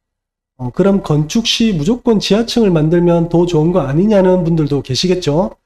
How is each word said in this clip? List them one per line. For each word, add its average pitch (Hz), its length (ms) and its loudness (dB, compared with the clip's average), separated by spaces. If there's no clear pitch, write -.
어, 123 140 -8
그럼 196 320 0
건축 156 440 -2
시 226 240 0
무조건 202 480 -2
지하층을 220 500 0
만들면 170 600 2
더 175 160 2
좋은 170 260 0
거 180 80 0
아니냐는 185 640 2
분들도 156 380 -2
계시겠죠? 180 760 -2